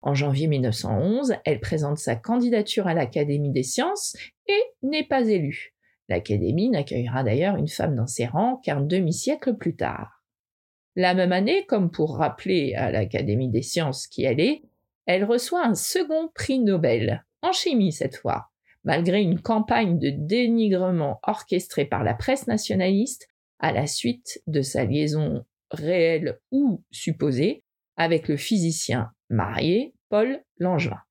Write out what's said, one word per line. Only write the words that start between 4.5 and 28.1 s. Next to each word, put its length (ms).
n'est 200
pas 240
élue. 460
L'Académie 600
n'accueillera 540
d'ailleurs 320
une 120
femme 280
dans 100
ses 220
rangs 300
qu'un 240
demi-siècle 760
plus 200
tard. 480
La 200
même 160
année, 340
comme 240
pour 280
rappeler 580
à 160
l'Académie 580
des 140
sciences 420
qui 180
elle 160
est, 220
elle 180
reçoit 400
un 100
second 600
prix 240
Nobel, 680
en 100
chimie 400
cette 240
fois, 360
malgré 380
une 200
campagne 560
de 140
dénigrement 1120
orchestrée 640
par 180
la 100
presse 320
nationaliste 840
à 120
la 160
suite 580
de 160
sa 240
liaison 580
réelle 680
ou 400
supposée 720
avec 320